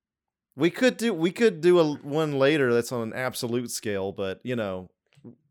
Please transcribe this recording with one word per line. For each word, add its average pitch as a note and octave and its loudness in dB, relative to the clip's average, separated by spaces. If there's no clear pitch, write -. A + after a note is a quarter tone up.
We D#3+ 0
could A#3+ 2
do, A3+ 0
we E3+ 0
could G3 2
do F3 6
a, D3+ 2
one D3 -2
later C3+ 4
that's A#2+ 0
on A#2+ -2
an A2 -6
absolute B2 -4
scale, G2 -4
but, F#2+ -6
you B2 -6
know, F#2 -6